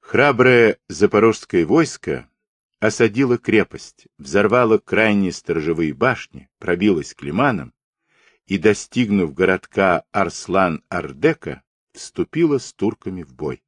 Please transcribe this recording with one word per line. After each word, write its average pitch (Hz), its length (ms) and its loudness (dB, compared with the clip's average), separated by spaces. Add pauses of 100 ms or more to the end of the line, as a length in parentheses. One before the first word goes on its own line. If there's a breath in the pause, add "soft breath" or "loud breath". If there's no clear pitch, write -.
Храброе 123 760 4 (100)
запорожское 101 760 2
войско 85 640 -2 (520)
осадило 117 580 0
крепость, - 680 -4 (120)
взорвало 104 600 2
крайние 101 540 0
сторожевые 80 640 -4
башни, 107 540 -4 (100)
пробилось 87 560 -2
к - 80 -20
лиманам 80 520 -4 (720)
и, 95 120 -2
достигнув 101 760 0
городка 92 800 0
Арслан-Ардека, 85 1500 -4 (300)
вступило - 680 -4
с - 140 -12
турками 98 500 -8
в 69 120 -20
бой. 65 340 -10